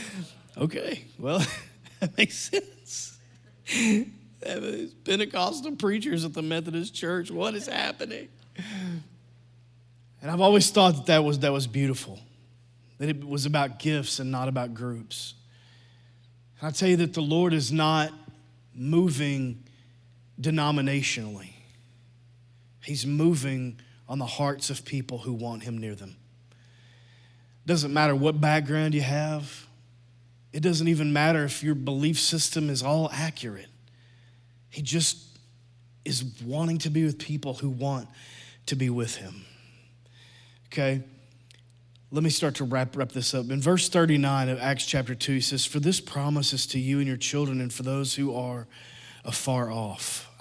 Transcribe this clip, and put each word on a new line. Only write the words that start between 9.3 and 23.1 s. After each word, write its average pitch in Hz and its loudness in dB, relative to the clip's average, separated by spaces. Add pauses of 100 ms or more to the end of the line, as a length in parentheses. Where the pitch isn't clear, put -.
And 143 -8
I've 175 0
always 196 8
thought 185 6
that 131 -6
that 156 8
was, 147 2
that 143 4
was 139 0
beautiful, 127 -2 (800)
that 147 -2
it 143 -6
was 143 -2
about 143 0
gifts 151 0
and 131 -4
not 127 -2
about 123 -2
groups. 117 -10 (1300)
And 156 -6
I - -2
tell 185 2
you 180 8
that 175 2
the 165 -2
Lord 165 4
is 139 2
not 156 4 (640)
moving 139 0 (760)
denominationally. 139 0 (1300)
He's 135 -4
moving 139 2 (280)